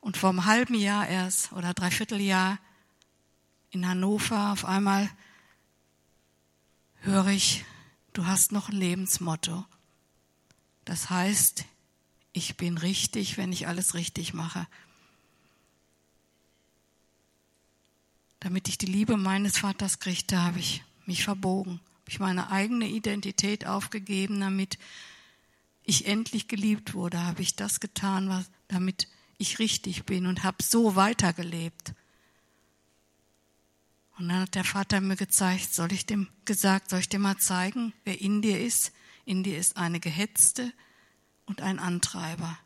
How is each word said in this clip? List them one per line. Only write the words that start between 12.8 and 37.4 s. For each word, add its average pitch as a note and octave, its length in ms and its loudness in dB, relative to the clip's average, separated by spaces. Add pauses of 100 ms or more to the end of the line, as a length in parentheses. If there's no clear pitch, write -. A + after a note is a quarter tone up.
wenn F#3 160 -4
ich F3 140 -4
alles F3 280 -2
richtig E3+ 380 -6
mache.“ E3 360 -6 (3750)
Damit F#3 300 -2
ich - 100 -4
die G3 80 -2
Liebe G#3 300 2
meines F#3+ 420 2
Vaters G3 400 -2
kriegte, F#3 420 -2
habe F3 200 0
ich - 240 -4 (200)
mich F3+ 200 -2
verbogen, F#3 560 -2 (200)
habe - 100 -18
ich - 100 -8
meine F#3 300 -2
eigene G#3+ 380 0
Identität G#3 760 -2
aufgegeben, G3+ 760 -2
damit F#3+ 380 -2 (1040)
ich - 240 2
endlich G#3+ 400 0
geliebt G#3+ 480 -2
wurde, F3 300 -2
habe F3 180 -2
ich - 140 0
das G#3 240 -4
getan, G3 480 -2
was, F#3 220 -4 (180)
damit F#3 400 -2 (300)
ich - 200 -4
richtig - 460 -2
bin F#3 220 0
und F3+ 180 0
habe - 180 0
so A3+ 340 6
weitergelebt. F3 960 2 (2250)
Und F3 120 -2
dann F3+ 100 2
hat F#3 140 -4
der F#3 100 0
Vater G3 380 0
mir F#3+ 140 0
gezeigt, F#3 580 2
soll F3 180 0
ich F#3+ 140 -4
dem, G3+ 220 -2 (180)
gesagt, F#3+ 420 2
„Soll F#3 120 0
ich F#3 100 -2
dir G3+ 80 0
mal G3 180 2
zeigen, G3+ 560 0 (120)